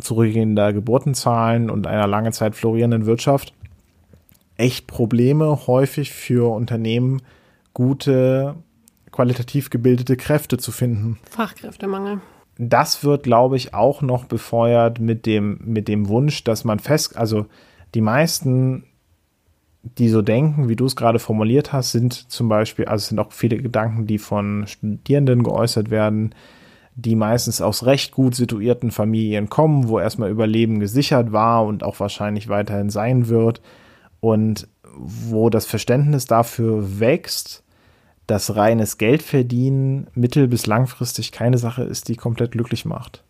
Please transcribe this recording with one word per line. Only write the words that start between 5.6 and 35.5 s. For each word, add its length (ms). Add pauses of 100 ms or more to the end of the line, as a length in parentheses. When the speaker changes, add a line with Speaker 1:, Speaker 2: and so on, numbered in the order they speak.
Speaker 1:
häufig 440
für 400
Unternehmen 720 (520)
gute, 800 (560)
qualitativ 580
gebildete 480
Kräfte 400
zu 160
finden. 440 (120)
Speaker 2:
Fachkräftemangel. 920 (380)
Speaker 1:
Das 460
wird, 200
glaube 340
ich, 160
auch 280
noch 240
befeuert 760
mit 260
dem, 360
mit 280
dem 180
Wunsch, 380
dass 180
man 160
fest, 380
also 300 (460)
die 80
meisten, 840 (1000)
die 260
so 120
denken, 480
wie 80
du 80
es 100
gerade 240
formuliert 540
hast, 180
sind 220
zum 340
Beispiel, 380
also 180
es 60
sind 100
auch 140
viele 240
Gedanken, 500
die 120
von 480
Studierenden 760
geäußert 460
werden, 440 (640)
die 200
meistens 460
aus 240
recht 280
gut 220
situierten 560
Familien 580
kommen, 400
wo 100
erstmal 320
Überleben 480
gesichert 540
war 320
und 180
auch 160
wahrscheinlich 480
weiterhin 420
sein 380
wird 340 (600)
und 480 (280)
wo 520
das 160